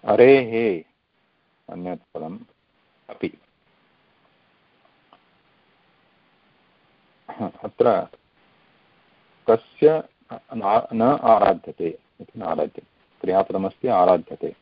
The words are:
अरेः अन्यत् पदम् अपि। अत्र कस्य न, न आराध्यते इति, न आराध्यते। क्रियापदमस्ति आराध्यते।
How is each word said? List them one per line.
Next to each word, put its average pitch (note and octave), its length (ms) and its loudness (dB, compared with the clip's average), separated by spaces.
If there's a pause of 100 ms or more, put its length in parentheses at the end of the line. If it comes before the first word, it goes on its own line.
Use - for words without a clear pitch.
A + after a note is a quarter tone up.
अरेः A2+ 760 4 (880)
अन्यत् F2+ 400 -12
पदम् D#2+ 260 -14 (720)
अपि। - 180 -10 (4000)
अत्र A2 440 0 (1400)
कस्य D3+ 540 2 (300)
न, A2+ 600 -4
न A2+ 80 -2 (220)
आराध्यते E2+ 760 0 (220)
इति, - 180 -20
न G2+ 40 -12
आराध्यते। D#2+ 380 -6 (400)
क्रियापदमस्ति F#2+ 680 -4
आराध्यते। F2+ 760 0